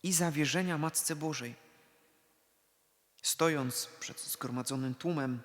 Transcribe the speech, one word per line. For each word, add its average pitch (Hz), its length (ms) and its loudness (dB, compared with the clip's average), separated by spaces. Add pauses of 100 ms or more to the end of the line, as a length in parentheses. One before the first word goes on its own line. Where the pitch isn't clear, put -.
i 185 100 0
zawierzenia 160 640 2
Matce 160 380 0
Bożej. 135 380 -4 (1700)
Stojąc 147 640 2 (120)
przed - 200 -10
zgromadzonym 127 760 -2
tłumem 135 500 0